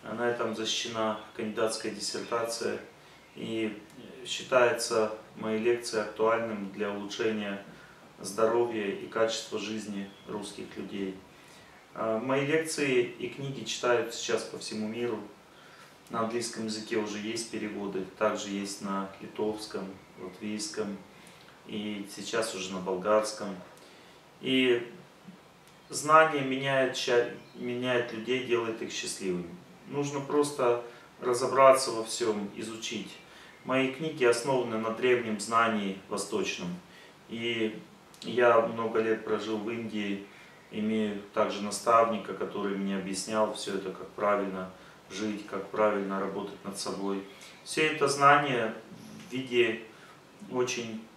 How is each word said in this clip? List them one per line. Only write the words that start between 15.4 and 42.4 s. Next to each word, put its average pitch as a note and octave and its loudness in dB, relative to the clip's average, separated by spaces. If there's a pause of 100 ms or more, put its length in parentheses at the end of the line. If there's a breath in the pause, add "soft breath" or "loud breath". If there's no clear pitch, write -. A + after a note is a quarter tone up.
На A#2 -2
английском A2+ -4
языке A2 -4
уже G#2 -2
есть A2 -6
переводы, G2+ -6 (120)
также G2+ 0
есть G2 -4
на G2 -4 (100)
литовском, G#2+ -6 (360)
латвийском G#2+ -6 (720 loud breath)
и G#2 -6
сейчас G#2+ -4
уже F#2 -8
на F#2+ -6
болгарском. G2 0 (840 loud breath)
И B2+ 2 (1000)
знание D3+ 6
меняет C3 2
ща-, A#2+ 4 (240)
меняет B2 0
людей, A#2+ 0
делает A2+ 0
их - -6
счастливыми. F2+ -4 (400)
Нужно C#3+ -2
просто C#3 2 (380 loud breath)
разобраться B2+ 8
во A2 -4
всем, G#2 0
изучить. A2 -8 (480 loud breath)
Мои C3 2
книги D3 0
основаны A#2+ 4
на A2 -2
древнем A2+ 2
знании A2 2 (120)
восточном. G2 -2 (640 loud breath)
И A2+ -2 (440)
я A#2+ 6
много A2+ 0
лет A2 2
прожил G#2+ -2
в G#2 -4
Индии, G#2 -4 (460 loud breath)
имею G#2+ 0 (120)
также G2+ 0
наставника, G#2+ 2
который G2 -2